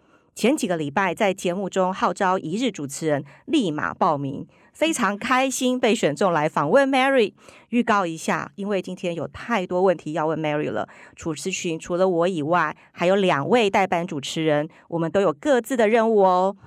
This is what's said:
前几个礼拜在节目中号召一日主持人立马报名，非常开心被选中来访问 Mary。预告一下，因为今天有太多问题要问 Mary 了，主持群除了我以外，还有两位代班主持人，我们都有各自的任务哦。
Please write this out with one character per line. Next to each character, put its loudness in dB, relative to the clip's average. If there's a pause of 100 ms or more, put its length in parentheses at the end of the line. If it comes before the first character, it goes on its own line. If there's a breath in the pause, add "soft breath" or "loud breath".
(340 soft breath)
前 0
几 -4
个 -2
礼 -6
拜 0
在 0
节 -4
目 -4
中 0
号 -2
召 0
一 -6
日 0
主 -8
持 -6
人 0 (220 loud breath)
立 2
马 -2
报 0
名， -6 (260 soft breath)
非 -2
常 -2
开 0
心 -2
被 2
选 0
中 2
来 2
访 0
问 4
Mary。 2 (360 loud breath)
预 0
告 2
一 -6
下， -4
因 -8
为 0
今 -8
天 -6
有 -6
太 -4
多 0
问 4
题 -10
要 -2
问 -2
Mary -2
了， -6 (280 loud breath)
主 -8
持 -8
群 -6
除 -8
了 2
我 2
以 -2
外， 0 (140)
还 -2
有 4
两 2
位 4
代 2
班 -2
主 -8
持 -4
人， 2 (200 loud breath)
我 -4
们 -2
都 2
有 2
各 2
自 -6
的 4
任 4
务 4
哦。 4 (120)